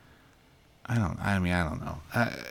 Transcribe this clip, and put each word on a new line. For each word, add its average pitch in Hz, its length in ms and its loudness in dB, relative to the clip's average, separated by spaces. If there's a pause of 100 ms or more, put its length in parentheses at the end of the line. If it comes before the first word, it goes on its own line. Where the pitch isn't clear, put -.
(840)
I 120 120 0
don't, 87 220 2
I 98 200 2
mean, 90 160 4
I 87 120 4
don't - 160 -4
know. - 160 -8 (160)
I, 120 200 0 (160)